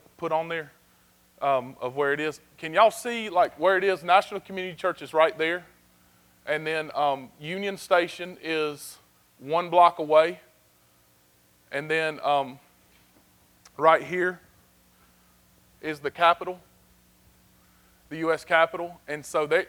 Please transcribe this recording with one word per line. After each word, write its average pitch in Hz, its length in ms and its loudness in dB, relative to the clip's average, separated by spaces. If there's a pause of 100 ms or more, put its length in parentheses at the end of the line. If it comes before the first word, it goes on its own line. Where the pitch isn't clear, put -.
(160)
put 165 160 -6
on 165 160 -4
there, 160 240 -10 (680)
um, 131 400 -2
of 127 160 -8
where 143 160 0
it 147 80 -4
is? 151 200 -6 (180)
Can 160 140 -10
y'all 208 180 6
see, 226 400 -8
like, 170 280 0
where 185 180 4
it 185 80 0
is? 185 180 0
National 185 380 2
Community 185 360 -10
Church 175 260 -4
is 139 120 -12
right 156 220 4
there. 165 280 -4 (840)
And 156 200 -4
then, 156 280 -6
um, 135 440 -2
Union 190 380 -8
Station 180 640 -2
is 151 560 -6 (440)
one 165 280 -2
block 170 280 6
away. 160 420 2 (1300)
And 147 200 -6
then, 156 320 -2
um, 139 360 0 (1160)
right 156 260 4
here 175 380 -4 (1400)
is 151 200 -8
the 143 100 -4
Capitol, 175 500 0 (1500)
the 160 100 -12
U 160 140 0
S 156 120 -2
Capitol. 170 640 0
And 147 160 -10
so 156 220 -2
they, 170 220 2